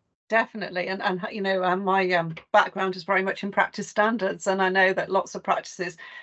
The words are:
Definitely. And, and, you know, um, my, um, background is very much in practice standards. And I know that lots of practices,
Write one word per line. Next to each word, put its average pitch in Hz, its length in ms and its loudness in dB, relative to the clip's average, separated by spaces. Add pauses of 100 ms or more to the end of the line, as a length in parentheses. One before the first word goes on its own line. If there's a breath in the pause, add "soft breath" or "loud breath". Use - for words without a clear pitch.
(280)
Definitely. 208 600 -2
And, 190 160 -4
and, 185 280 -2
you 220 100 -6
know, 190 220 2
um, 185 200 2
my, 190 280 2
um, 165 240 0 (160)
background 190 440 2
is 180 80 -14
very 190 200 2
much - 200 -4
in 202 80 -4
practice 196 360 -2
standards. 208 600 0
And 196 140 2
I 185 80 4
know 190 220 4
that 185 200 -2
lots 190 240 -2
of 185 80 -10
practices, 170 540 -4 (260 loud breath)